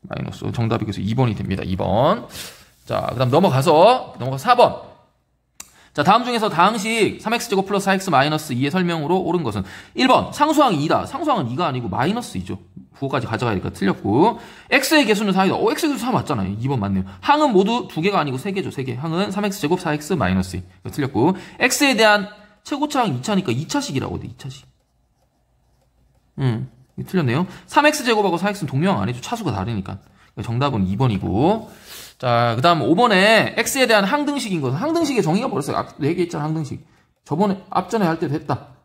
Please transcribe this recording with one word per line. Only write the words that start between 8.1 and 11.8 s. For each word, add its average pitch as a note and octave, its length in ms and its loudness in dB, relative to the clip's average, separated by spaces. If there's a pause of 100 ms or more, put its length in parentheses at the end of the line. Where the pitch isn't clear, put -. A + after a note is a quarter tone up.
마이너스 D3+ 420 2
이의 C3+ 180 0
설명으로 F3 500 0
옳은 E3+ 240 -2
것은 G#2 180 -4 (320)
일 B3+ 140 2
번, D3+ 240 4
상수항이 C#4 520 2
이다. C#3 220 0
상수항은 C4 440 -2
이가 D#3 180 -2
아니고 B2+ 200 -6